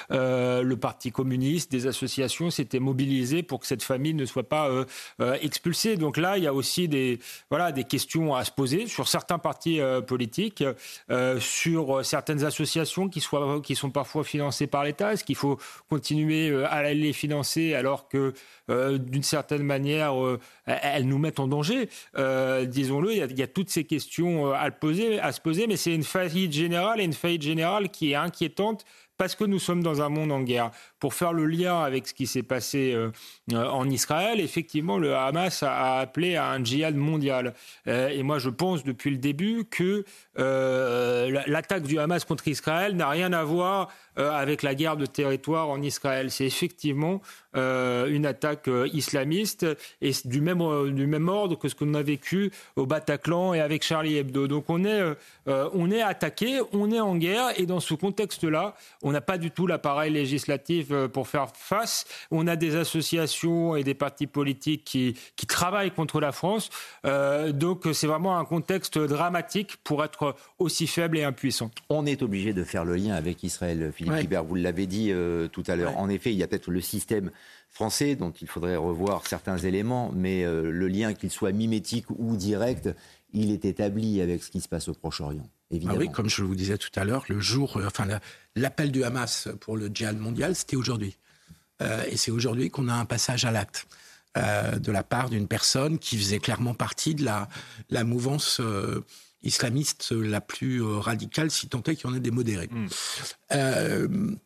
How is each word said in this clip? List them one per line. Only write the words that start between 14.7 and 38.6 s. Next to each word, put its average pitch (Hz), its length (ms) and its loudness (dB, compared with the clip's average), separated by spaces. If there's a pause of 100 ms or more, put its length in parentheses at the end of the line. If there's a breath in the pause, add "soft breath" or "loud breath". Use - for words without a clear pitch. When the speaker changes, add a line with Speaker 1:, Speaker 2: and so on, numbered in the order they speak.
Speaker 1:
l'État. 202 300 0
Est-ce 196 100 -2
qu'il 135 140 -2
faut 143 200 2 (320 loud breath)
continuer, 156 600 0
euh, 135 200 2
à 147 240 2
les 151 200 2
financer 151 600 0
alors 135 360 0
que... 135 240 0 (360 loud breath)
Euh, 135 280 2
d'une 131 260 -2
certaine 147 400 -2
manière, 143 580 0
euh, 127 180 0 (260 loud breath)
elles, 131 180 0
elles 143 240 2
nous 135 120 2
mettent 156 200 0
en 135 80 0
danger ? 156 420 0 (280 loud breath)
Euh, 131 480 2
disons-le, 139 460 0
il 220 60 0
y 185 40 2
a, 143 40 0
il 127 120 -6
y 131 60 2
a 120 40 -2
toutes 185 220 -4
ces 160 140 0
questions, 160 640 0
euh, 139 60 2
à 139 120 0
le 139 80 -2
poser, 202 460 0
à 160 120 0
se - 80 -6
poser, 170 280 0
mais 196 100 2
c'est 170 160 0
une 160 100 2
faillite 180 480 0
générale, 175 480 2
et 202 40 2
une 165 100 0
faillite 170 300 0
générale 165 460 2
qui 147 220 0
est 143 40 2
inquiétante 175 720 0 (320 loud breath)
parce 185 180 0
que 214 100 0
nous 196 140 2
sommes 175 220 0
dans 156 200 2
un 147 80 2
monde 151 220 0
en 135 100 0
guerre. 120 300 0 (280 loud breath)
Pour 135 140 -2
faire 170 180 0
le 160 140 2
lien 170 360 2
avec 131 260 0
ce - 60 -10
qui 131 140 -2
s'est 123 160 0
passé, 131 500 0
euh, 113 180 0 (420 loud breath)
euh, 117 160 2
en 135 200 0
Israël, 180 520 2
effectivement, 165 560 -2
le 143 180 2
Hamas 151 480 0
a, 139 80 2
a 131 280 2
appelé 165 360 0
à 135 140 2
un 131 140 0
djihad 147 320 0
mondial. 139 580 2 (340 loud breath)
Euh, 127 220 2
et 143 140 -2
moi, 147 160 2
je 127 100 0
pense 165 340 0